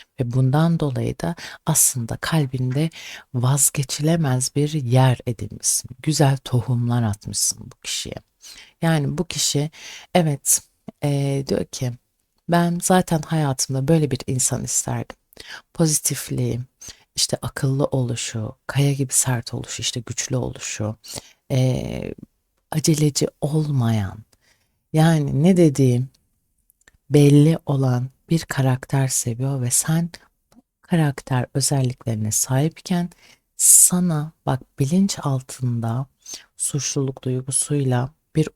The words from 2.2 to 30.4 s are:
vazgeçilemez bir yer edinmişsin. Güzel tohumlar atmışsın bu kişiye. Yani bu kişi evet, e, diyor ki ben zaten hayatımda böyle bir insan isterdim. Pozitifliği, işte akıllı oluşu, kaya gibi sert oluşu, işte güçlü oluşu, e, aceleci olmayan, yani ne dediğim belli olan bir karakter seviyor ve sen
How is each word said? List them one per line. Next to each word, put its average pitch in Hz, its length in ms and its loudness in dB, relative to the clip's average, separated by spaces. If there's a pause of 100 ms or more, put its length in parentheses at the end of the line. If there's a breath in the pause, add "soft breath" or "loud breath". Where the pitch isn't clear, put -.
vazgeçilemez 139 1200 0
bir 147 160 0
yer 127 540 4
edinmişsin. - 640 -4 (120)
Güzel 147 340 4
tohumlar 120 680 0
atmışsın - 580 -4
bu - 220 -20
kişiye. - 320 -8 (680 loud breath)
Yani 151 360 2
bu 170 80 -2
kişi 143 440 -2 (440 loud breath)
evet, 160 480 2 (420)
e, 139 420 0
diyor - 180 -2
ki - 280 -6 (560)
ben 170 340 2
zaten 175 400 2
hayatımda 135 640 -2
böyle 156 220 4
bir 127 160 -2
insan 127 380 -2
isterdim. - 520 -6 (580 loud breath)
Pozitifliği, 131 840 -2 (560 loud breath)
işte - 260 -2
akıllı 135 420 -2
oluşu, 120 720 -4 (100)
kaya 139 260 0
gibi 135 200 -4
sert 123 420 -2
oluşu, 123 280 -10
işte - 180 -4
güçlü - 360 -6
oluşu, 120 600 -6 (540 loud breath)
e, 123 640 -2 (560)
aceleci 151 580 0 (120)
olmayan, 120 800 -2 (720)
yani 151 500 4
ne 180 140 6
dediğim 135 520 4 (1040)
belli 147 560 8
olan 131 420 0 (220)
bir 165 100 2
karakter 131 680 0
seviyor 127 540 -4
ve 123 80 0
sen 165 400 0 (460)